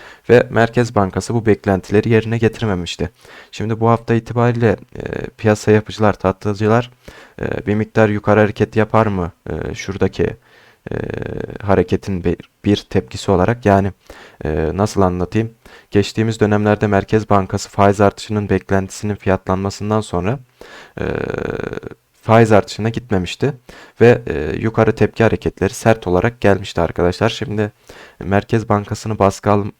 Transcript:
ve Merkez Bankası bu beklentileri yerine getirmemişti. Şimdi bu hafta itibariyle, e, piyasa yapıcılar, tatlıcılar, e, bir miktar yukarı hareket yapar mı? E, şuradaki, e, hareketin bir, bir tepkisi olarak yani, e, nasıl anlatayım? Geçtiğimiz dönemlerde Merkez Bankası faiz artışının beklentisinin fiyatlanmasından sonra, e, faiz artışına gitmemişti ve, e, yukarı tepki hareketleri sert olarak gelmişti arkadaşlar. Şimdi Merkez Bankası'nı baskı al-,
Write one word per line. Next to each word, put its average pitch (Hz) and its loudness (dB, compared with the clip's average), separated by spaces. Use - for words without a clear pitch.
ve 123 6
Merkez 113 0
Bankası 98 -2
bu 113 -2
beklentileri 101 2
yerine 113 0
getirmemişti. 98 -2
Şimdi 110 -6
bu 113 2
hafta 117 2
itibariyle, 117 0
e, - -8
piyasa 107 2
yapıcılar, 107 2
tatlıcılar, 107 -2
e, - -6
bir 101 0
miktar 110 2
yukarı 104 2
hareket 107 0
yapar 107 2
mı? 92 -2
E, - -8
şuradaki, - -4
e, - -6
hareketin 95 0
bir, 90 0
bir 101 2
tepkisi - -4
olarak 101 0
yani, 98 4
e, 78 -2
nasıl 101 0
anlatayım? 92 0
Geçtiğimiz 110 0
dönemlerde 104 2
Merkez 104 0
Bankası 98 0
faiz 101 2
artışının 104 0
beklentisinin 98 -2
fiyatlanmasından 98 -2
sonra, 104 -4
e, - -6
faiz 113 6
artışına 104 2
gitmemişti 113 -2
ve, 120 6
e, 76 -4
yukarı 110 0
tepki 107 0
hareketleri - 0
sert - 0
olarak 92 0
gelmişti 98 0
arkadaşlar. 87 0
Şimdi 107 -4
Merkez 101 0
Bankası'nı 104 -2
baskı 98 2
al-, 104 0